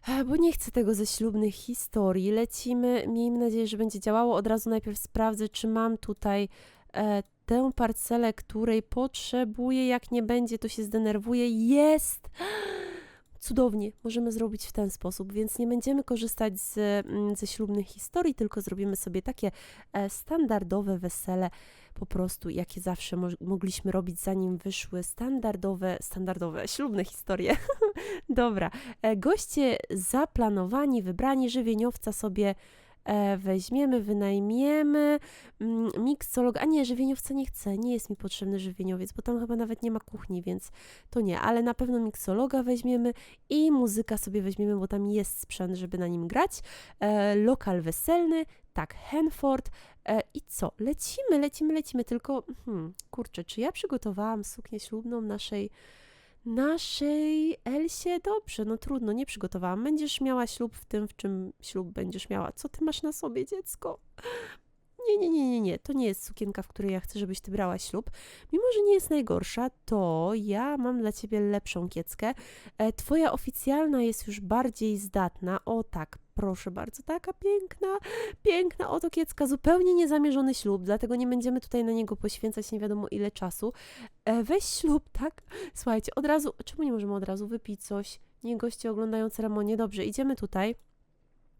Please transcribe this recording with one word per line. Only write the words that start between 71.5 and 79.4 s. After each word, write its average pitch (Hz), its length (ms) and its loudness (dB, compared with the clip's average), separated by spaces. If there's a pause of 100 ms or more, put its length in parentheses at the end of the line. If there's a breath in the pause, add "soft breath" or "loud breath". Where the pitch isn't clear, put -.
kieckę. 214 440 -4 (440 loud breath)
E, 220 160 2
twoja 311 380 2
oficjalna 277 720 0
jest 233 260 0
już 208 120 -8
bardziej 214 580 0
zdatna. 190 680 -2
O 226 180 -2
tak, - 340 -8 (180)
proszę 190 360 -2
bardzo, 214 320 -10
taka 349 300 -6
piękna, 392 640 0 (460 loud breath)
piękna 359 460 2
oto 339 200 0
kiecka. 311 380 0